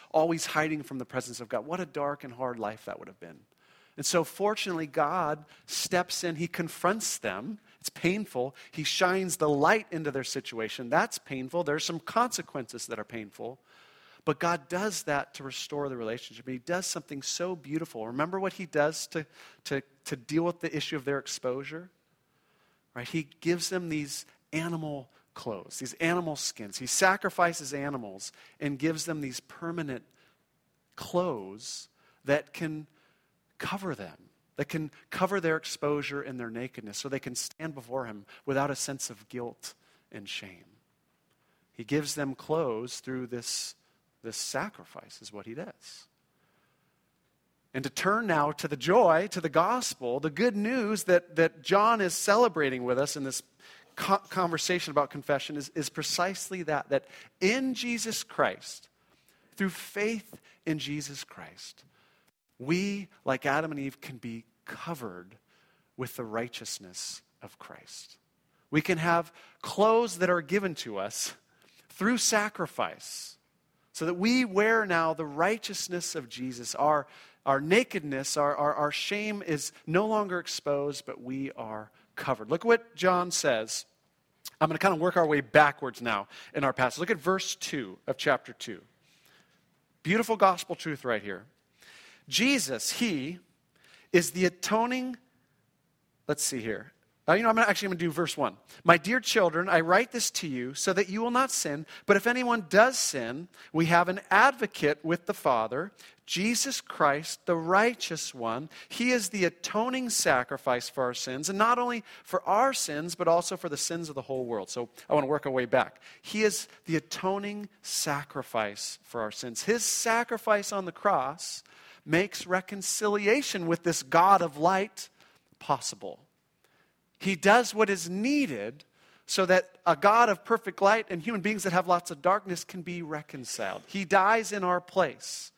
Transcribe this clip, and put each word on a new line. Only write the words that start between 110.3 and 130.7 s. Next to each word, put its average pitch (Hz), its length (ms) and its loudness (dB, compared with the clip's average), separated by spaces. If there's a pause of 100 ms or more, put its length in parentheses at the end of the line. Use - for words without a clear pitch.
for - 160 -2
our 123 120 0
sins, 135 340 -6
and 196 80 -4
not 233 220 4
only 240 240 -2 (200)
for - 240 -4
our 233 260 4
sins, 160 420 -4
but 175 120 0
also 170 300 4
for 175 120 -8
the 147 80 -4
sins 170 300 -4
of 156 60 -12
the 135 80 -6
whole 131 240 -4
world." 110 240 -4
So 120 200 -6 (200)
I 143 60 6
wanna 143 100 4
work 147 220 -2
our 139 40 0
way 127 140 2
back. 120 340 2 (220)
"He 214 220 -2
is 208 240 0 (180)
the 160 100 0
atoning 202 760 -4 (120)
sacrifice 127 1200 -4
for - 180 -8
our 107 100 -4
sins. 117 320 -8
His 220 200 2
sacrifice 226 880 0
on 196 140 -4
the 170 60 -6
cross 156 720 -2 (420)
makes 175 420 0
reconciliation 202 1200 0
with 170 160 2
this 165 180 2
God 175 400 8
of 151 160 -2
light 190 520 2 (500)
possible." 107 580 -4 (1040)
He 190 160 0
does 208 400 6
what 214 140 4
is 175 200 -2
needed 180 760 -2 (420)
so - 180 2
that 180 400 4
a 170 100 6
God 220 340 8
of 190 160 -2
perfect 214 360 -2